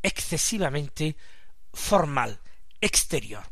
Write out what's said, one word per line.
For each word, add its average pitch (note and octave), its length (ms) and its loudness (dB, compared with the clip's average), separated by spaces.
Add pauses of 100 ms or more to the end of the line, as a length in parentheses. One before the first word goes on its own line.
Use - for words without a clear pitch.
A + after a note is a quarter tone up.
excesivamente D#3 1160 0 (560)
formal, C#3 640 4 (420)
exterior. G#2+ 720 2